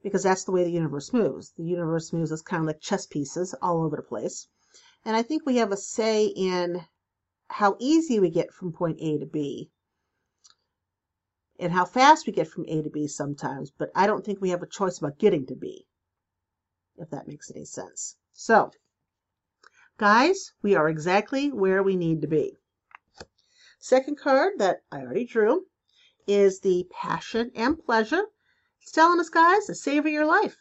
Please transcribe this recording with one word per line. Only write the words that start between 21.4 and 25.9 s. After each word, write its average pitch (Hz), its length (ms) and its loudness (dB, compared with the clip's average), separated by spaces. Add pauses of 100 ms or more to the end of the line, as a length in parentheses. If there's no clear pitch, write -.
where 190 280 2
we 196 140 2
need 165 280 0
to 151 40 -4
be. 151 300 -2 (1200)
Second 262 400 0
card 302 400 2
that 190 200 0 (120)
I 139 120 -12
already 147 240 -4
drew 233 400 2 (600)